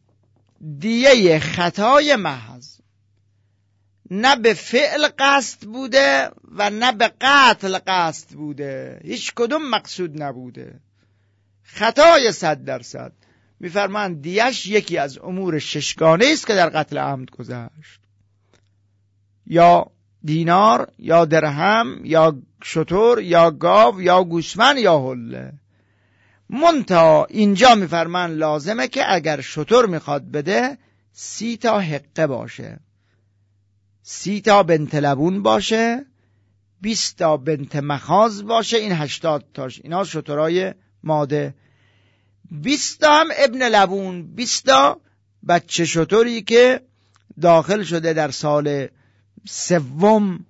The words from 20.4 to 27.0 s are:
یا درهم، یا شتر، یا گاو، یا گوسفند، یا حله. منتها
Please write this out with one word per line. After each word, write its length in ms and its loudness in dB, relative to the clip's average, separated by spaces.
یا 260 4
درهم، 800 0
یا 340 2
شتر، 560 0
یا 300 4
گاو، 520 2
یا 220 4
گوسفند، 540 0
یا 200 4
حله. 540 -10
منتها 800 4